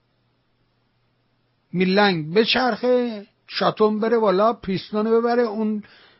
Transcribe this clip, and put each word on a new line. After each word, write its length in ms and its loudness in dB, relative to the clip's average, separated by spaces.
میلنگ 640 0
بچرخه، 920 0
شاتون 540 0
بره 180 0
بالا، 340 2
پیستون 580 -4
ببره، 220 0
اون 400 -4